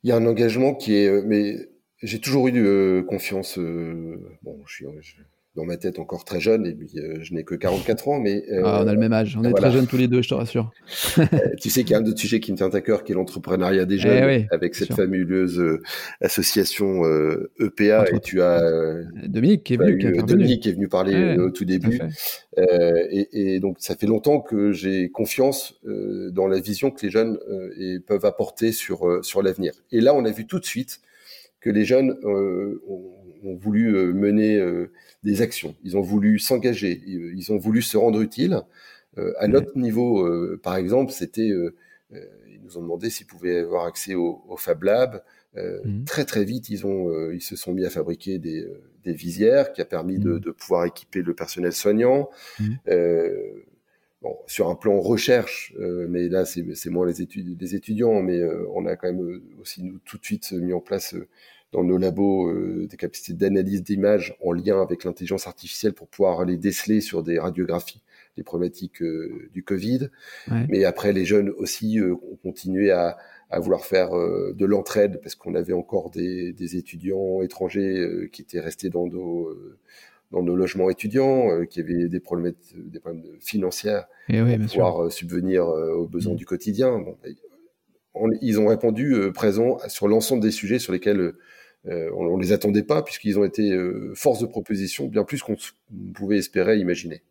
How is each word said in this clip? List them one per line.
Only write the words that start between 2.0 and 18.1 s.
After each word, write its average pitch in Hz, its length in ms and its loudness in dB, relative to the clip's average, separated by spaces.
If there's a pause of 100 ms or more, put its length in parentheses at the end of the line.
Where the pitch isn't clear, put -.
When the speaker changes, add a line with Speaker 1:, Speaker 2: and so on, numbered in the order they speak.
Speaker 1:
j'ai 110 160 -6
toujours 131 300 2
eu, 120 180 4
euh, 95 360 4
confiance, 95 560 -6
euh, 82 600 -8 (240)
bon, - 240 -14
je - 80 -18
suis, - 120 -16 (140)
je, - 160 -20 (380)
dans 80 100 -6
ma 85 120 -6
tête 87 240 -6
encore 82 240 -10
très 90 160 -4
jeune, 110 260 2
et 80 80 -4
puis, 76 220 -14
euh, 78 240 -8
je 80 120 -12
n'ai 80 120 -6
que 87 100 -6
quarante-quatre 95 540 0
ans, 143 100 2
mais, 104 320 0
euh, 95 140 0
Speaker 2:
Ah, 101 200 4
on 107 40 4
a 104 40 4
le 104 60 4
même 113 140 4
âge, 107 260 0
on 113 60 0
est 120 60 4
Speaker 1:
voilà. 101 180 6
Speaker 2:
très 123 100 6
jeunes 131 80 4
tous 127 100 -2
les 127 120 4
deux, 123 120 4
je 120 80 0
te 135 60 0
rassure. 117 380 -2 (440)
<laughs> - 0 -
Speaker 1:
Euh, - 440 4
tu - 100 -4
sais 123 140 2
qu'il - 80 2
y - 20 6
a 107 40 6
un 113 60 2
autre 110 140 0
sujet 110 220 0
qui 104 100 -8
me 92 60 -2
tient 95 120 2
à 95 120 2
cœur, - 240 0
qui - 80 -4
est - 20 0
l'entrepreneuriat 92 680 2
des 92 100 2
Speaker 2:
Eh 98 40 2
Speaker 1:
jeunes, 127 260 6
Speaker 2:
oui, 127 260 4
Speaker 1:
avec 85 220 0
Speaker 2:
bien - 80 -10
Speaker 1:
cette 95 80 0
Speaker 2:
sûr. 92 80 -2
Speaker 1:
fameuse, 92 640 2
euh, 80 200 2 (400)
association, 95 840 2
euh, 78 560 2
E 104 100 0
P 104 220 4
A, 110 80 8
Speaker 2:
Entre 95 100 6